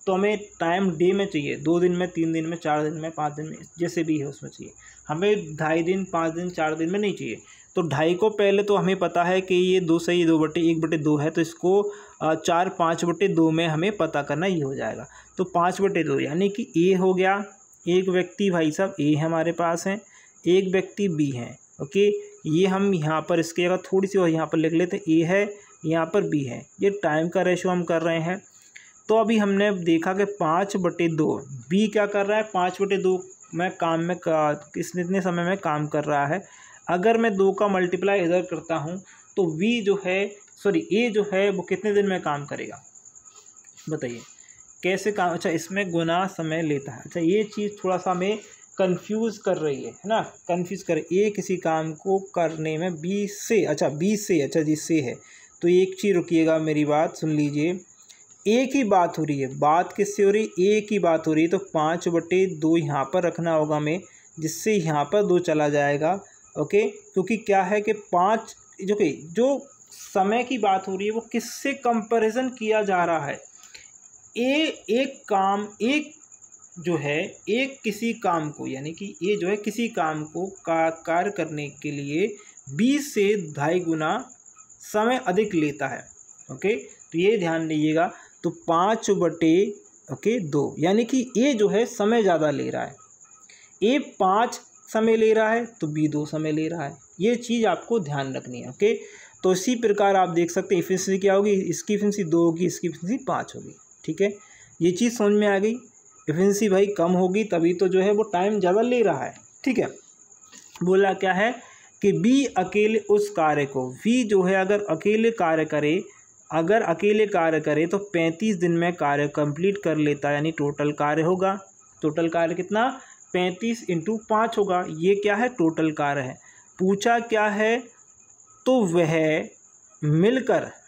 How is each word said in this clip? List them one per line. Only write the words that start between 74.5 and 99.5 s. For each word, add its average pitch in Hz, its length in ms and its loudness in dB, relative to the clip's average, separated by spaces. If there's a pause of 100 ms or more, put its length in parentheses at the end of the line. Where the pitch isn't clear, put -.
एक 269 260 0 (120)
काम, 202 380 0 (160)
एक 294 280 -2 (680)
जो 165 180 -2
है, 143 200 -2 (320)
एक 269 340 -2
किसी 226 320 -4
काम 170 360 -2
को, 131 160 -10
यानी 135 260 -10
कि 202 200 -12 (100)
ए 202 120 0
जो 170 120 -4
है 202 100 0
किसी 220 320 -4
काम 156 360 -4
को 170 200 -8 (160)
का-, 165 300 0 (100)
कार्य 180 300 -2
करने 156 420 -6
के - 180 -10
लिए 143 360 -2 (440)
बी 233 300 2
से 214 240 -2 (280)
ढाई 151 280 0
गुना 165 360 -2 (640)
समय 233 420 0
अधिक 202 300 0
लेता 147 320 -2
है, 127 120 -8 (500)
ओके, 185 260 -2
तो - 440 -10
ये 208 200 4
ध्यान 165 280 -2
दीजिएगा। 156 440 0 (320)
तो 170 60 0 (180)
पाँच 196 440 0
बटे, 175 600 2 (360)
ओके, 214 320 -2
दो, 147 380 -2
यानी 196 260 2
कि 254 200 0 (120)
ए 269 160 4
जो 208 160 2
है 202 180 2
समय 226 340 0
ज़्यादा 160 300 2
ले 131 180 -4
रहा 127 140 -4
है, - 120 -12 (840)
ए 240 160 4 (220)
पाँच 208 400 2 (300)
समय 226 280 2
ले 220 160 4
रहा 220 160 4
है 233 220 0
तो - 160 -8
बी 151 220 0
दो 147 180 -2
समय 156 240 -4
ले 156 160 -2
रहा 165 160 -6
है, 143 120 -8 (240)
ये 226 180 2
चीज़ 233 300 -2
आपको 190 340 0
ध्यान 139 340 -4
रखनी 123 260 -10
है, - 80 -12
ओके। 202 240 0 (500)
तो 190 80 4